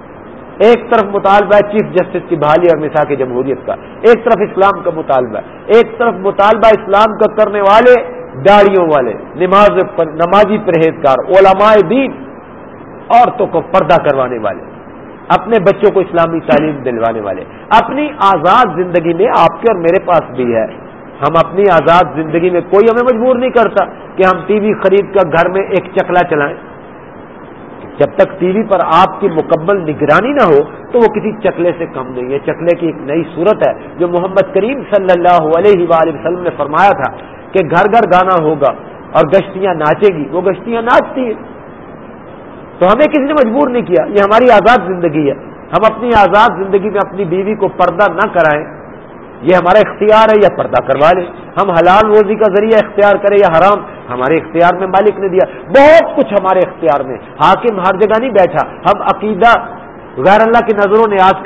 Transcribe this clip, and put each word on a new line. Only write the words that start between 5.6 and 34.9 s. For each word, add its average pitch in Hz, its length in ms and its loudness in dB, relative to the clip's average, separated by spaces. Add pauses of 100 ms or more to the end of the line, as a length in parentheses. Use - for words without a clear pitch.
ایک 226 320 2
طرف 233 160 -2
مطالبہ 196 520 0
اسلام 208 520 2
کا 214 160 0
کرنے 208 260 0
والے 226 340 6 (540)
داڑیوں 196 380 4
والے، 135 260 0 (240)
نماز 190 340 4 (260)
پر، 165 100 0
نمازی 185 520 0
پرہیزگار، 160 680 0
علماء 190 640 4
دین، 247 220 -2 (1000)
عورتوں 226 360 2
کو 165 140 -4
پردہ 175 360 0
کروانے 135 420 -2
والے، 98 340 -8 (560)
اپنے 208 320 0
بچوں 190 340 2
کو 190 60 2
اسلامی 165 400 -2
تعلیم 151 440 -2
دلوانے 113 360 -4
والے۔ 95 240 -8 (380)
اپنی 294 260 -4 (260)
آزاد 185 300 2 (120)
زندگی 170 380 -2
میں 185 120 0
آپ - 360 0
کے 233 100 2
اور - 20 -2
میرے 175 300 0
پاس 170 180 2 (140)
بھی 123 180 -2
ہے، 110 100 0 (560)
ہم 156 260 -2
اپنی 185 160 -2 (100)
آزاد 160 440 2
زندگی 160 340 -2
میں 175 100 0
کوئی 196 300 2
ہمیں 233 120 0 (100)
مجبور 240 240 0
نہیں 247 140 -2
کرتا 208 340 0 (320)
کہ 185 60 0 (120)
ہم 180 120 -6
ٹی 208 140 0
وی 208 120 0
خرید 190 420 0
کر 185 140 0
گھر 170 220 0
میں 190 120 -2
ایک 185 220 -4 (120)
چکلا 175 320 0
چلائیں۔ 147 260 -2 (1400)
جب 143 80 2 (100)
تک - 240 0
ٹی 175 60 0
وی 190 160 0
پر 196 220 0
آپ 170 360 0
کی 196 80 0
مکمل 165 600 -2
نگرانی 151 420 0
نہ 269 120 0
ہو 147 180 4 (300)
تو 247 60 0
وہ 226 160 2
کسی 202 340 -4
چکلے 170 300 -2
سے 165 80 -8
کم 131 260 -12
نہیں 127 200 -8
ہے۔ 139 60 -2
چکلے 160 380 -2
کی 175 100 -4
ایک 156 120 -6
نئی 147 240 -4 (120)
صورت 180 340 0
ہے 117 40 0 (260)
جو 175 100 -2
محمد 185 460 -2
کریم 226 280 -2 (100)